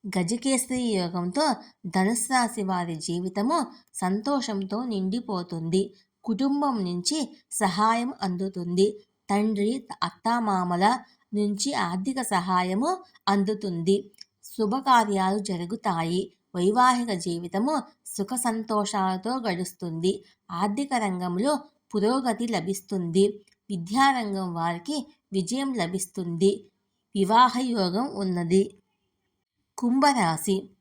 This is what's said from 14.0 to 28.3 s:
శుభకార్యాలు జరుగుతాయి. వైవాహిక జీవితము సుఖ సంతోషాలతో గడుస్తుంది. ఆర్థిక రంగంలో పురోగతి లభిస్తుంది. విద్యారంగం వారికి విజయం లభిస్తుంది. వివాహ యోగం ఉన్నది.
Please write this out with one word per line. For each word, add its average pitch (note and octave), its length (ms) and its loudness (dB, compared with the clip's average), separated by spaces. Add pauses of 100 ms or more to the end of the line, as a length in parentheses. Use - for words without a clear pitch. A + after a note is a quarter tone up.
శుభకార్యాలు G#3+ 920 2
జరుగుతాయి. F3 840 -2 (320)
వైవాహిక A#3+ 680 4
జీవితము F3 540 -2 (320)
సుఖ G3+ 300 -4
సంతోషాలతో G#3+ 1040 -2
గడుస్తుంది. F3+ 720 -2 (400)
ఆర్థిక G#3 420 -2
రంగంలో F#3+ 600 0 (360)
పురోగతి A#3 580 0
లభిస్తుంది. F#3+ 760 0 (440)
విద్యారంగం G3+ 840 0
వారికి E3+ 440 -4 (360)
విజయం A#3+ 400 -2
లభిస్తుంది. F3+ 800 0 (640)
వివాహ A3+ 380 4 (160)
యోగం G3+ 360 0 (100)
ఉన్నది. F#3 480 2 (1120)